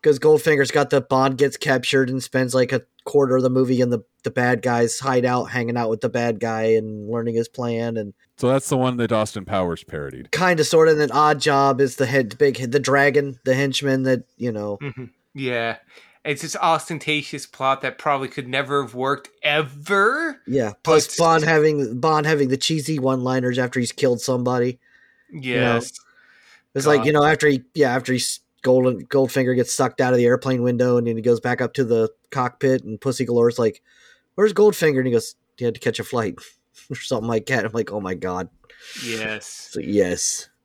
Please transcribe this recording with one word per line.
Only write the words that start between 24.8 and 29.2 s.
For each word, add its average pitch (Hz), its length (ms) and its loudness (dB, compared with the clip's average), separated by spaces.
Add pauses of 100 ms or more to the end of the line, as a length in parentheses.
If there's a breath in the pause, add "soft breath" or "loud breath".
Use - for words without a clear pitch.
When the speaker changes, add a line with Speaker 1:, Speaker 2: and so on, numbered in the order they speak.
Speaker 1:
You 127 240 -6
know? 120 200 2
Speaker 3:
Yes. 117 160 -4 (840 soft breath)
Speaker 1:
It's 135 120 0
like, 147 140 6
Speaker 3:
God. 123 60 0
Speaker 1:
you 151 60 2
know, 147 100 4
after 151 240 4
he, 135 160 2 (120)
yeah, 131 200 2
after 127 180 -2
he's - 260 -4 (240)
Golden, 127 420 2
Goldfinger 131 500 0